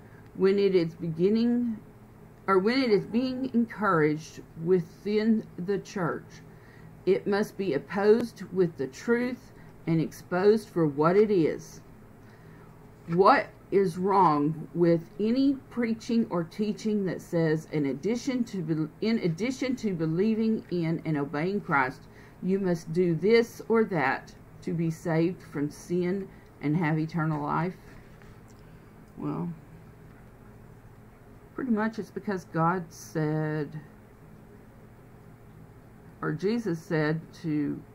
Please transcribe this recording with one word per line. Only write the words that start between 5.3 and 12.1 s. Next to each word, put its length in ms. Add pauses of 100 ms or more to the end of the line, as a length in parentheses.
the 200
church. 640 (640)
It 220
must 300
be 180
opposed 680 (100)
with 240
the 100
truth 640 (340)
and 140
exposed 680
for 180
what 300
it 160
is. 480 (1300)